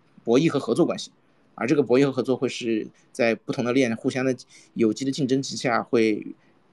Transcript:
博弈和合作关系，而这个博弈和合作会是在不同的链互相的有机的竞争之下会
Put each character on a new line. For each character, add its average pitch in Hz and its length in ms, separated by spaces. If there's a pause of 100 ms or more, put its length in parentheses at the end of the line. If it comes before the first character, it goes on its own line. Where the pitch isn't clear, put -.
(240)
博 117 160
弈 160 80
和 143 120
合 117 140
作 147 140
关 101 100
系， - 140 (420)
而 113 140
这 147 80
个 143 80
博 123 160
弈 139 60
和 139 60
合 127 120
作 123 120
会 120 140
是 113 380 (240)
在 117 240
不 - 180
同 123 100
的 120 80
链 123 240
互 131 140
相 127 160
的 131 100 (380)
有 113 180
机 131 140
的 139 60
竞 135 160
争 135 120
之 131 160
下 113 280
会 110 420 (460)